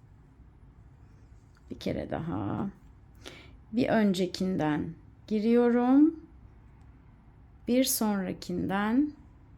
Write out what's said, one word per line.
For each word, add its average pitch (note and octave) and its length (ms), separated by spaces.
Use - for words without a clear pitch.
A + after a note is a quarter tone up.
Bir - 80
kere - 320
daha. F#3+ 580
Bir A3+ 160
öncekinden F3+ 1000
giriyorum. A#3+ 920
Bir B3 160
sonrakinden G3+ 1300